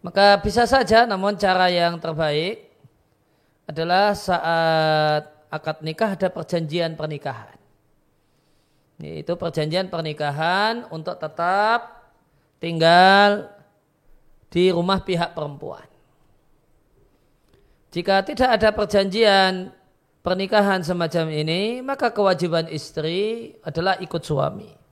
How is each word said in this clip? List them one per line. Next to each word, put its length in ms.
maka 400
bisa 240
saja, 400
namun 320
cara 320
yang 240
terbaik 720
adalah 480
saat 1120
akad 340
nikah 320
ada 160
perjanjian 640
pernikahan. 640
Yaitu 320
perjanjian 560
pernikahan 1040
untuk 240
tetap 880
tinggal 880
di 240
rumah 320
pihak 320
perempuan. 480
Jika 300
tidak 280
ada 120
perjanjian 1000
pernikahan 640
semacam 480
ini, 480
maka 320
kewajiban 560
istri 840
adalah 320
ikut 240
suami. 480